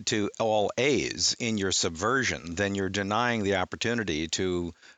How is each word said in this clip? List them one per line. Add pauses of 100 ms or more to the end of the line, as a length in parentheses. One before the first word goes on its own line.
to
all
A's
in
your
subversion,
then
you're
denying
the
opportunity
to, (240)